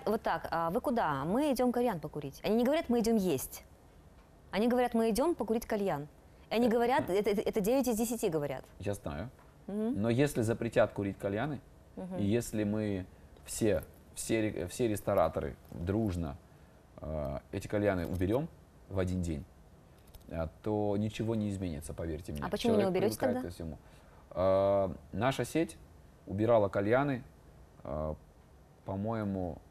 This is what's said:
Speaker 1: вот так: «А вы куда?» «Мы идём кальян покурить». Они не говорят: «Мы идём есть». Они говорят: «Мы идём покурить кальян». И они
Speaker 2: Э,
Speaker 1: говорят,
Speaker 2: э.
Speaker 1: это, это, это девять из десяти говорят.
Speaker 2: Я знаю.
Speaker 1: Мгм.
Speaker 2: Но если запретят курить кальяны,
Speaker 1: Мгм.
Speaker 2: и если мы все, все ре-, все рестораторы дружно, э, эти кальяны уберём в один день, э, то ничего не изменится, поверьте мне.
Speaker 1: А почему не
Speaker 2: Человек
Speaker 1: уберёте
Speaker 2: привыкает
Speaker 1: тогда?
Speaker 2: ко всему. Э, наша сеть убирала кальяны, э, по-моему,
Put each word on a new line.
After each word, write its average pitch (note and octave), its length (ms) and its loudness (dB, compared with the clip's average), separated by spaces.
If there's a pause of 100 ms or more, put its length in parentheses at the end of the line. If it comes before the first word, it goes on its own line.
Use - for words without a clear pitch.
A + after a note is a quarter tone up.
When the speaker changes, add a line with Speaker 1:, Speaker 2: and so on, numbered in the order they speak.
Speaker 1:
вот G#3+ 160 0
так: E3+ 280 -2
«А E3 200 0
вы G#3+ 100 0
куда?» E3+ 440 0
«Мы C4 280 2
идём B3 200 2
кальян A#3+ 260 0
покурить». D3 460 -8
Они G3 120 2
не A#3+ 80 4
говорят: D#4+ 240 2
«Мы A#3+ 120 4
идём A3+ 160 4
есть». F3 480 0 (880)
Они G#3+ 160 2
говорят: B3 260 2
«Мы A3+ 160 4
идём C4+ 240 4
покурить A3+ 320 -2
кальян». F#3 400 0 (440)
И - 40 -4
они A#3 140 4
Speaker 2:
Э, - 20 4
Speaker 1:
говорят, A#3+ 400 2
Speaker 2:
э. F3 40 2
Speaker 1:
это, G#3 160 2
это, G3+ 100 2
это G#3 200 0
девять A#3+ 280 2
из A3+ 80 2
десяти A3+ 320 0
говорят. C#3+ 360 -2 (140)
Speaker 2:
Я G2+ 160 -2
знаю. F2 360 -6 (360)
Speaker 1:
Мгм. G#3+ 340 -2
Speaker 2:
Но A2+ 100 2
если C3 320 2
запретят A2+ 500 2
курить G2 260 -4
кальяны, A2 420 -2 (360)
Speaker 1:
Мгм. F#3 220 -8
Speaker 2:
и G#2 60 -2
если G#2+ 400 0
мы G#2 400 -2 (400)
все, G2 380 2 (320)
все A2+ 280 -2
ре-, G2+ 260 -2
все B2 200 -2
рестораторы E2+ 680 0 (160)
дружно, F2 640 -2 (640)
э, D2 380 -4 (140)
эти G2 140 -8
кальяны G2 400 0
уберём F#2+ 420 0 (400)
в G2 100 -6
один F2+ 240 0
день, D#2 220 -4 (840)
э, E2 180 -4 (160)
то G#2 340 0
ничего G#2+ 380 -2
не G#2+ 160 -2
изменится, F2+ 440 -6
поверьте E2 380 -8
мне. D3 120 -8
Speaker 1:
А F3+ 40 -4
почему A3 280 0
не G#3 60 4
Speaker 2:
Человек F#3+ 80 2
Speaker 1:
уберёте F#3+ 280 2
Speaker 2:
привыкает - 160 0
Speaker 1:
тогда? B3+ 140 -4
Speaker 2:
ко F2 60 -10
всему. D#2+ 240 -8 (540)
Э, G2 560 4 (240)
наша B2 320 0
сеть - 320 -2 (500)
убирала G#2+ 420 4
кальяны, B2 540 0 (600)
э, D2+ 300 -4 (680)
по-моему, G2 760 -4 (120)